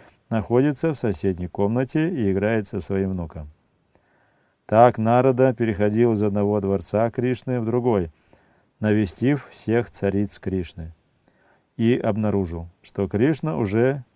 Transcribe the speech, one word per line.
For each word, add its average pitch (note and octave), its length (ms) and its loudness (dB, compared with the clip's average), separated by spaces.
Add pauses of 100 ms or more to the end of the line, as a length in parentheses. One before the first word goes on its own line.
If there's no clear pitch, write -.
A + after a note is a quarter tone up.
(300)
находится C3+ 640 0
в - 40 -10
соседней F#2+ 480 -2
комнате B2+ 640 -2
и A2 220 -2
играет G#2 340 0
со G2 140 -6
своим G2 300 -2
внуком. E2 400 -8 (1120)
Так A#2 320 6
Нарада B2 560 4
переходил A2 640 2
из G#2 80 0
одного G#2 380 0
дворца G2+ 500 -2
Кришны B2 500 -4
в A2 60 -4
другой, A2+ 440 0 (720)
навестив A2 720 0
всех A#2 400 -2
цариц G2 480 -2
Кришны, F2+ 560 -8 (840)
и A#2 180 2
обнаружил, G2 760 -2 (120)
что - 260 -6
Кришна D3+ 520 0
уже B2 440 0 (140)